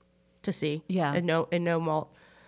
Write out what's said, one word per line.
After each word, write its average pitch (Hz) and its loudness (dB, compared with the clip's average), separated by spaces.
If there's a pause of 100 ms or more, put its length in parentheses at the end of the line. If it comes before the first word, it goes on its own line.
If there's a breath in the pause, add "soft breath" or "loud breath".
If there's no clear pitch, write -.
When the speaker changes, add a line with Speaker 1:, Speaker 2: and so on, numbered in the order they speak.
(440)
Speaker 1:
to 196 -2
see. 151 -2
Speaker 2:
Yeah. 175 0
Speaker 1:
And 143 0
no, 165 2
and 175 0
no 165 2
malt. 156 -2 (340 soft breath)